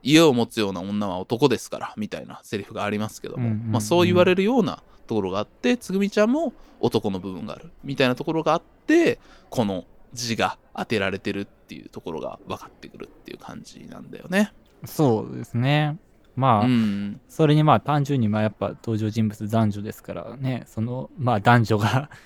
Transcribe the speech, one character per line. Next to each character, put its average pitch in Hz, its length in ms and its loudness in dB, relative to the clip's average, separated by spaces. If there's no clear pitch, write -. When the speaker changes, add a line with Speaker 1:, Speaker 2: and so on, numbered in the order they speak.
Speaker 1:
「家 156 180 6
を 151 120 8
持 117 120 2
つ - 140 -8
よ 101 120 0
う - 20 -6
な 90 80 -8
女 104 260 -4
は 90 120 -4
男 120 300 0
で 110 80 2
す - 120 -10
か - 100 -10
ら」 - 180 -12
み 104 120 -8
た 82 100 -10
い 67 80 -16
な - 160 -20
セ - 140 -8
リ 95 60 -6
フ - 100 -16
が 98 100 -6
あ 104 60 -2
り 104 100 -2
ま 110 100 -4
す - 120 -18
け - 80 -12
ど - 80 -10
も、 127 60 -4
Speaker 2:
う 117 40 0
ん 113 40 0
う 107 40 -2
ん 110 100 -6
う 113 40 -6
ん。 - 20 -2
Speaker 1:
ま 120 60 2
あ、 113 40 2
そ 175 220 4
う - 20 6
言 175 100 4
わ 180 100 6
れ 180 100 4
る 190 80 0
よ 240 160 2
う 208 40 4
な 110 200 -4
と 117 80 -4
こ 104 60 2
ろ 92 100 -2
が 98 80 -2
あ 107 40 -2
っ - 40 -8
て、 240 300 -2
つ - 160 -12
ぐ 190 60 0
み 202 100 2
ち 214 120 0
ゃ 214 40 6
ん 233 60 2
も 302 220 -2
男 107 320 0
の 95 80 -4
部 95 120 -8
分 92 140 -10
が - 80 -10
あ - 40 -12
る - 140 -20
み 139 120 -8
た 135 100 4
い - 20 4
な 123 80 2
と 143 80 -10
こ 160 100 -4
ろ 156 100 -2
が 156 100 2
あ 170 40 0
っ - 40 -4
て、 320 320 2
こ 117 160 0
の 95 200 -4
字 117 220 -6
が 95 220 -2
当 - 100 -6
て 110 140 0
ら 98 120 0
れ 98 80 -6
て 101 120 -6
る 98 100 -4
っ 101 40 -6
て - 300 -20
い 62 80 -16
う - 60 -20
と - 120 -16
こ 82 120 -10
ろ 76 60 -6
が 64 280 -10
分 95 100 -8
か - 100 -18
っ - 40 -20
て - 160 -20
く - 100 -20
る - 80 -14
っ - 180 -20
て - 80 -16
い - 40 -12
う - 20 -20
感 - 260 -16
じ - 260 -20
な - 100 -18
ん - 120 -18
だ - 80 -16
よ - 100 -18
ね。 202 240 0
Speaker 2:
そ 120 460 0
う 131 40 -12
で 123 80 -10
す - 140 -8
ね。 147 400 0
ま 123 280 4
あ、 - 20 4
Speaker 1:
う - 20 4
ん。 104 640 0
Speaker 2:
そ - 180 0
れ 147 80 6
に 151 80 4
ま 147 120 6
あ 104 40 2
単 147 240 -2
純 139 160 0
に 113 80 2
ま 107 120 0
あ - 20 2
や 107 80 2
っ 107 40 -8
ぱ - 160 -4
登 - 280 -6
場 107 120 -2
人 110 180 0
物 107 200 -6
男 110 240 2
女 101 100 -6
で 104 100 -10
す - 120 -16
か 92 100 -12
ら 90 220 -12
ね、 131 320 -6
そ - 140 -8
の、 123 360 -6
ま 123 160 0
あ 107 60 2
男 120 240 6
女 107 140 2
が 110 320 0